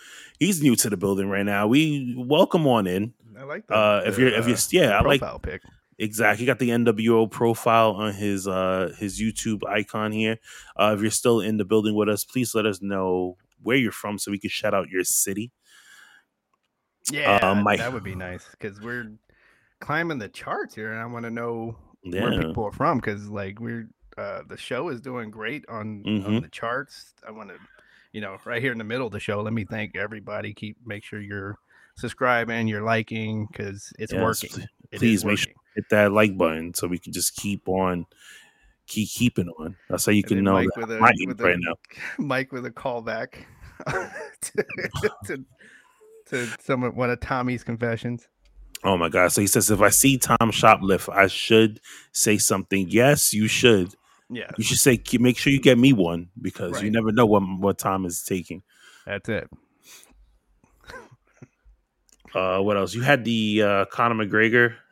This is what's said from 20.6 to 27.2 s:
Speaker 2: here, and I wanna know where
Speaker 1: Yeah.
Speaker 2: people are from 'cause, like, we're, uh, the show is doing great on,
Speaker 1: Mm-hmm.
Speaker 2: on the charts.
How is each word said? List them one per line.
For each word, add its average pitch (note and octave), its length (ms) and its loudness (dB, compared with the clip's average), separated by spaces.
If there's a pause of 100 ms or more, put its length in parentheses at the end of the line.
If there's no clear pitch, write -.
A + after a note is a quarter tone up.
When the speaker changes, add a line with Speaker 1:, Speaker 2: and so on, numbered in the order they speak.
Speaker 2:
here, A2 180 -10
and A2+ 80 -10
I A2+ 60 -10
wanna A#2 240 -10
know A#2 460 -8 (260)
where G2 300 -2
Speaker 1:
Yeah. F#2 100 0
Speaker 2:
people F2 220 -4
are G2+ 80 -6
from C#3 280 0
'cause, G#2 280 -6
like, G2+ 320 -10
we're, A#2 280 -10 (300)
uh, A2 300 -10
the - 80 -16
show C3 340 -8
is B2 100 -10
doing A#2+ 300 -12
great A2 380 -10
on, G#2+ 360 -10
Speaker 1:
Mm-hmm. G#2 220 -2
Speaker 2:
on G#2+ 160 0
the A2 60 -16
charts. - 640 -8 (120)